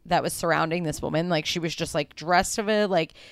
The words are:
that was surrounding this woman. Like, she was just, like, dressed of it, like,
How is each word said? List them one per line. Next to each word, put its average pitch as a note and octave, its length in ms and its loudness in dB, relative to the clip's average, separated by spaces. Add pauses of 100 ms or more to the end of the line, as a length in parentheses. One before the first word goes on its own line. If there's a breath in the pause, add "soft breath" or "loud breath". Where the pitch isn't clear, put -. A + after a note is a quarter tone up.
that E3+ 160 2
was D#3 120 -2
surrounding E3 500 0
this D3+ 180 -2
woman. E3 280 0
Like, D#3+ 160 2
she - 140 -2
was D#3+ 140 -4
just, - 220 -6
like, D3+ 200 -4
dressed F3+ 420 2
of G#3+ 120 -2
it, G#3 200 2
like, E3 240 0 (180 loud breath)